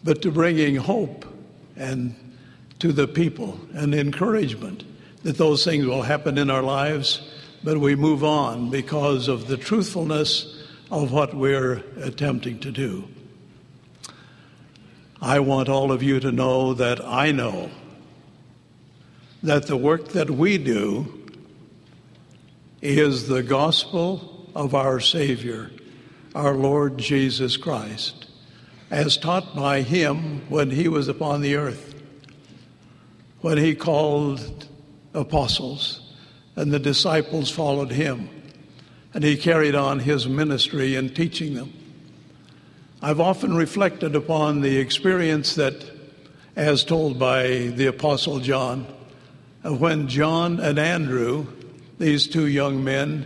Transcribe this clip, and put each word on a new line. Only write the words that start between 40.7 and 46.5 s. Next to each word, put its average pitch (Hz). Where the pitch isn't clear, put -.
in 131
teaching 160
them. 135
I've 151
often 180
reflected 165
upon 151
the 135
experience 156
that, 143